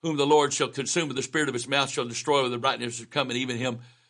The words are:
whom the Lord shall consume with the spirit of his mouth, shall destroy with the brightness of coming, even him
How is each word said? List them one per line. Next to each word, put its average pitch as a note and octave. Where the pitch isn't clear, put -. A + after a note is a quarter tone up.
whom D#3+
the C#3
Lord D3
shall C#3
consume D3+
with C3
the C3
spirit D3+
of C#3
his A#2+
mouth, C#3
shall C3
destroy C#3
with B2+
the B2
brightness A#2+
of A#2
coming, B2+
even B2+
him A#2+